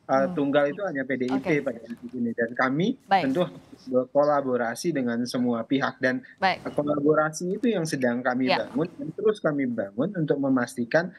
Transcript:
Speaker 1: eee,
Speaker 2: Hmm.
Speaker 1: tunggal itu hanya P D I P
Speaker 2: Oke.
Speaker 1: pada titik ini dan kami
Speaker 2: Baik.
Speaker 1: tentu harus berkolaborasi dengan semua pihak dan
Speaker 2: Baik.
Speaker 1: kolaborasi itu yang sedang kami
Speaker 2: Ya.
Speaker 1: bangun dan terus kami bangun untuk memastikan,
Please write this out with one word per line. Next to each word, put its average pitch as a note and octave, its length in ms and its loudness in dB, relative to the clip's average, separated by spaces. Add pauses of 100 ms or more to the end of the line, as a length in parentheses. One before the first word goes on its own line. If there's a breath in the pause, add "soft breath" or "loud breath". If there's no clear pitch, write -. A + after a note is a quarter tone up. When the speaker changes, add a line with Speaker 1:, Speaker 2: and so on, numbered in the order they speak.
Speaker 1:
eee, C3+ 240 4
Speaker 2:
Hmm. F3 80 -8
Speaker 1:
tunggal C#3+ 320 2
itu D3 160 -6
hanya C#3+ 160 -4
P C3 160 0
D B2+ 60 -2 (100)
I C3 80 0
P - 80 -4
Speaker 2:
Oke. C#3+ 160 2
Speaker 1:
pada A#2 160 -6
titik A#2 320 -14
ini A#2+ 160 0
dan A#2 240 -2
kami C#3+ 400 2 (160)
Speaker 2:
Baik. F#3 160 4
Speaker 1:
tentu C3+ 160 0
harus - 480 -8
berkolaborasi C3 1040 2
dengan A#2+ 320 -2
semua A#2+ 400 -2
pihak B2+ 320 0
dan B2+ 240 0 (160 loud breath)
Speaker 2:
Baik. F#3+ 240 0
Speaker 1:
kolaborasi D3+ 960 0
itu A3+ 160 2
yang F3+ 160 0
sedang B2 320 0
kami B2+ 320 2
Speaker 2:
Ya. - 0 -
Speaker 1:
bangun C#3 400 -2
dan D#3 240 -8
terus G#3+ 240 0
kami C#3+ 240 0
bangun A2+ 480 -4
untuk D3+ 240 0
memastikan, C3+ 800 0